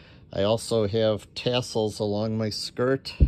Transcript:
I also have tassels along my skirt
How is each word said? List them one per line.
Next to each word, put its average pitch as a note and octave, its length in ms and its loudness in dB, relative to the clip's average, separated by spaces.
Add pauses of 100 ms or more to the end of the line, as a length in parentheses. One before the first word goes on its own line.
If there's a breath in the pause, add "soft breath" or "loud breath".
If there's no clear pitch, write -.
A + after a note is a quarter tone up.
(320 loud breath)
I F#2 100 -2
also A2 460 2
have A2 460 0
tassels A#2+ 640 -2
along A2 400 -2
my A2 120 -2
skirt - 640 -2 (140)